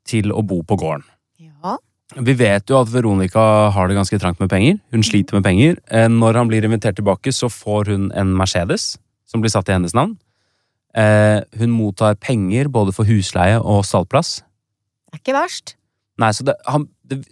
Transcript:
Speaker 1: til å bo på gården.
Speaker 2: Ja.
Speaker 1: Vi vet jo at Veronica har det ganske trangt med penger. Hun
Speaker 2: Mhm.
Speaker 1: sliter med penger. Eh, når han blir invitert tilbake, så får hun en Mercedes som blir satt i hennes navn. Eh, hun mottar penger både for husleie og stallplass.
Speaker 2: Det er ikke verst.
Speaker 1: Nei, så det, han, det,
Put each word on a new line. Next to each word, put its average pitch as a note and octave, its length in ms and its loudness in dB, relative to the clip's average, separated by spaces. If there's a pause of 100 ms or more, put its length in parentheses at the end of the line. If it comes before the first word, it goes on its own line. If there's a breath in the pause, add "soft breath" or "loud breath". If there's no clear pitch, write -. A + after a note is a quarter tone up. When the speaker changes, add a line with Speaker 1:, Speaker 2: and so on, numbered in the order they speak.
Speaker 1:
til G#2 280 -2
å A2 120 -4
bo F#2 160 -4
på F#2 160 -2
gården. D#2 260 -6 (360)
Speaker 2:
Ja. D#3+ 380 -10 (400)
Speaker 1:
Vi C3 180 2
vet G2+ 320 2
jo C3 140 4
at A2+ 80 0
Veronica G#2+ 840 2
har F#2+ 160 0
det G2 80 0
ganske G2 240 0
trangt F2+ 220 -4
med F#2 80 0
penger. B2+ 300 2 (120)
Hun - 80 0
Speaker 2:
Mhm. G#2+ 100 4
Speaker 1:
sliter G2+ 260 0
med G2 80 2
penger. G#2 340 2 (120)
Eh, A2+ 200 2
når A2+ 260 4
han A#2+ 140 0
blir A2 140 0
invitert G#2+ 340 0
tilbake, G2+ 340 -2
så B2+ 180 -4
får G#2 380 -4
hun G2 260 -2
en F#2+ 220 0
Mercedes F#2 600 -2 (280)
som A2+ 160 -6
blir A2 80 0
satt G#2+ 200 -2
i - 20 2
hennes F2+ 220 -2
navn. F3+ 240 0 (760)
Eh, G#2+ 480 4 (160)
hun A#2 140 0
mottar G#2+ 480 0
penger A2+ 480 -2
både G#2+ 260 0
for A2 120 -2
husleie G2+ 580 2
og G2+ 220 2
stallplass. - 560 -2 (720)
Speaker 2:
Det D#3 160 -16
er C4 60 0
ikke C#4+ 80 0
verst. - 340 -8 (440)
Speaker 1:
Nei, A2+ 120 2
så A2+ 120 -6
det, C3+ 120 0 (120)
han, C#3+ 220 -2 (180)
det, C3+ 240 -8